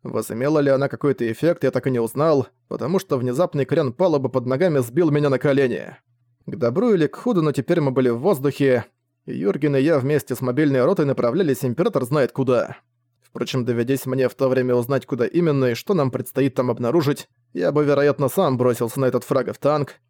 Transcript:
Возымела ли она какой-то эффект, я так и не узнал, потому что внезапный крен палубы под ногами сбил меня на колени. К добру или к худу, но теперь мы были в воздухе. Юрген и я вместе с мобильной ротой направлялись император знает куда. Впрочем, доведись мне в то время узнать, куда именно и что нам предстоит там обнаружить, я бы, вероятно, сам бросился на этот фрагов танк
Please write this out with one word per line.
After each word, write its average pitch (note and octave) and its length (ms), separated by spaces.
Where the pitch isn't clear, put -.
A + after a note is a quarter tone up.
Возымела B2 560
ли C#3 100
она C3+ 180
какой-то A#2+ 420
эффект, D#3 340
я C3 80
так C3+ 160
и - 20
не B2 80
узнал, C3+ 480
потому C#3+ 320
что C#3 180
внезапный C3+ 460
крен D3 280
палубы D3 360
под B2 180
ногами C#3+ 320
сбил C3+ 320
меня D3 180
на C3 120
колени. C3 560
К - 80
добру D#3+ 400
или D3+ 140
к - 80
худу, G3+ 260
но D3+ 80
теперь E3 300
мы C#3 100
были B2+ 200
в A#2 80
воздухе. C3+ 680
Юрген C#3+ 480
и C3+ 60
я D3+ 180
вместе C3 380
с - 40
мобильной C3 440
ротой E3+ 200
направлялись C3+ 600
император C#3+ 400
знает C3 260
куда. B2 460
Впрочем, B2 440
доведись A#2+ 420
мне C3 220
в - 80
то C3+ 120
время B2+ 280
узнать, B2 280
куда B2 220
именно D3 400
и A#2 80
что G3+ 200
нам C3+ 180
предстоит C3 420
там B2 160
обнаружить, B2+ 580
я E3+ 200
бы, D3 120
вероятно, C#3+ 440
сам C#3 280
бросился A#2+ 440
на C3 60
этот A#2+ 180
фрагов B2+ 340
танк D3 360